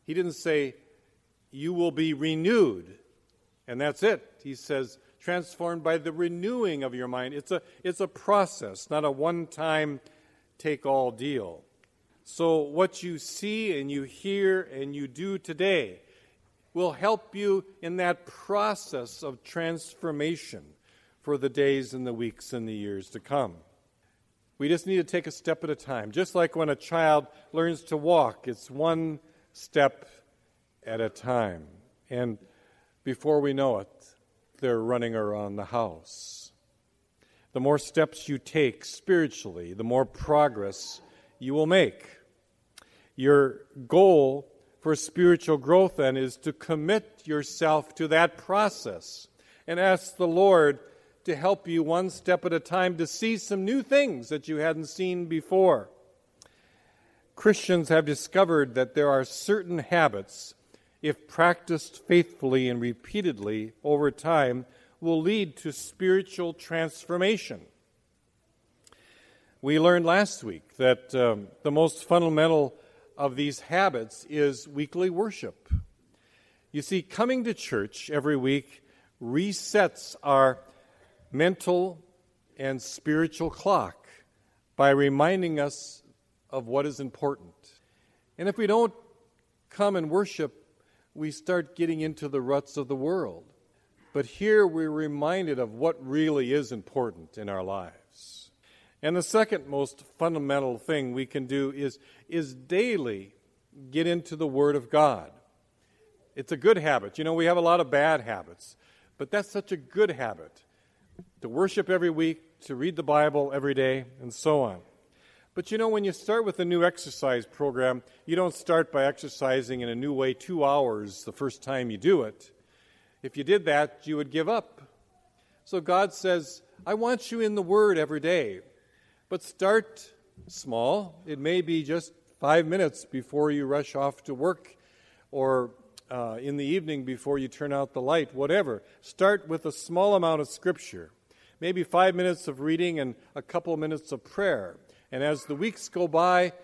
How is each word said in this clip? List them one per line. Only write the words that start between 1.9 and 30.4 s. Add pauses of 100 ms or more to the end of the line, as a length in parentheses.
be
renewed," (680)
and
that's
it. (160)
He
says, (220)
"Transformed
by
the
renewing
of
your
mind."
It's
a, (220)
it's
a
process,
not
a
one-time (560)
take-all
deal. (600)
So
what
you
see
and
you
hear
and
you
do
today (720)
will
help
you (180)
in
that
process
of
transformation (580)
for
the
days
and
the
weeks
and
the
years
to
come. (1000)
We
just
need
to
take
a
step
at
a
time.
Just
like
when
a
child (260)
learns
to
walk,
it's
one (340)
step (760)